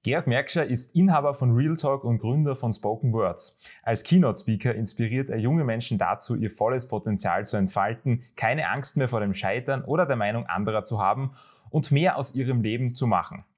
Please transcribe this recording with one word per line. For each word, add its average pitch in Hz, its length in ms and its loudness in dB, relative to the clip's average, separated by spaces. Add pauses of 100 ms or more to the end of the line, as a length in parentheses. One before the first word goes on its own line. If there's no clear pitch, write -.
Georg 135 220 0
Merkscher 143 360 0
ist 123 320 -4
Inhaber 156 380 4
von 123 220 2
Real 156 220 2
Talk 139 260 0
und 117 160 0
Gründer 139 360 2
von 120 160 -2
Spoken 110 400 -2
Words. 98 460 -2 (240)
Als 113 220 -2
Keynote-Speaker 117 720 2
inspiriert 113 560 -4
er 113 80 -4
junge 143 240 2
Menschen 117 340 -2
dazu, 95 380 -2
ihr 107 160 -2
volles 123 360 0
Potenzial 104 600 -2
zu 110 100 -4
entfalten, 107 640 0 (140)
keine 120 340 0
Angst 135 280 -4
mehr 127 120 2
vor 117 100 -2
dem 101 140 0
Scheitern 123 500 -2
oder 151 220 0
der 139 100 0
Meinung 107 300 -2
anderer 104 380 -2
zu 104 180 -4
haben 123 300 0 (400)
und 147 200 0
mehr 156 260 4
aus - 180 -6
ihrem 127 260 0
Leben 120 320 -2
zu 123 140 -2
machen. - 380 0 (120)